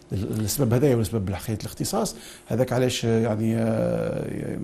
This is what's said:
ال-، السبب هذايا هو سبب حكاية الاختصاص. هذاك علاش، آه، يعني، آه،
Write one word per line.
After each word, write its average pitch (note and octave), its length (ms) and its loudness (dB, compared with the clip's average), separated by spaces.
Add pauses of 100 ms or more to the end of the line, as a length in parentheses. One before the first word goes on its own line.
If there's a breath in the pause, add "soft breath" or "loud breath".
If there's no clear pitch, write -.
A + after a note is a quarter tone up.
(120)
ال-، A2 280 -2
السبب A2 340 2
هذايا B2+ 220 6
هو A2+ 80 2
سبب G2 300 -2
حكاية G#2+ 280 -4
الاختصاص. - 540 -2 (320 loud breath)
هذاك B2 260 0
علاش، B2 320 2
آه، A2+ 140 4
يعني، A2 380 0
آه، A2+ 1080 -2